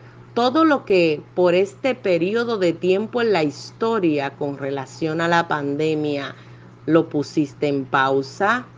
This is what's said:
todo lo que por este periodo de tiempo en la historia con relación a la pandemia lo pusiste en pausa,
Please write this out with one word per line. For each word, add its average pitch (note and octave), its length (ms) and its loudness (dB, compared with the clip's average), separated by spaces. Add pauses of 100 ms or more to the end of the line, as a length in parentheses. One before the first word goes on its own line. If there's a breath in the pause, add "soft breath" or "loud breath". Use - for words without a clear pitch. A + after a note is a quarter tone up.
(340 loud breath)
todo B3 300 2
lo D4 200 2
que E3+ 360 2 (140)
por F3+ 200 4
este G3+ 420 0
periodo G#3+ 640 0
de F3 160 2
tiempo G#3 480 -2
en A3+ 100 2
la E3+ 100 2
historia D3+ 960 -2
con C#3+ 200 -6
relación C#3 640 -6
a E3+ 60 0
la E3+ 220 2
pandemia D3 880 -4 (500 loud breath)
lo D#3+ 220 4
pusiste D3 580 -4
en C#3 200 -2
pausa, C#3 800 0 (120)